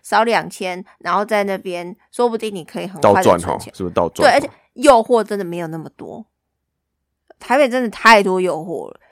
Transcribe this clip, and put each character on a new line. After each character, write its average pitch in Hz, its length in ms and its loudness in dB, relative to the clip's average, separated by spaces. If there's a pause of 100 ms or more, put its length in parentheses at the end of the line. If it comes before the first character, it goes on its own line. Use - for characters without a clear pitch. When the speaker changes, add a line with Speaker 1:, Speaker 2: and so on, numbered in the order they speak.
Speaker 1:
少 214 220 0
两 190 260 0
千， 185 340 -10 (140)
然 175 180 -4
后 202 80 0
在 208 200 0
那 196 160 -4
边， 175 360 -10 (160)
说 240 160 0
不 226 80 -6
定 220 180 -8
你 180 100 -10
可 - 180 -12
以 175 60 -8
很 190 120 -16
快 143 220 4
地 98 160 6
存 - 0 -
钱。 85 100 -8
Speaker 2:
倒 71 80 -2
赚 - 40 -6
吼， - 0 - (160)
是 - 80 -10
不 87 60 -6
是 82 40 -12
倒 87 160 0
赚？ - 180 2
Speaker 1:
对， 254 60 6
而 285 80 2
且 285 80 -6 (240)
诱 269 220 6
惑 226 280 2
真 202 140 -6
的 196 80 -8
没 170 140 -8
有 170 80 -8
那 160 100 -10
么 151 180 -12
多。 - 300 -16 (1120)
台 - 180 -2
北 277 140 4
真 254 140 -2
的 233 80 -4
太 220 320 6
多 185 180 0
诱 170 160 -2
惑 156 320 -10
了， - 100 -20 (120)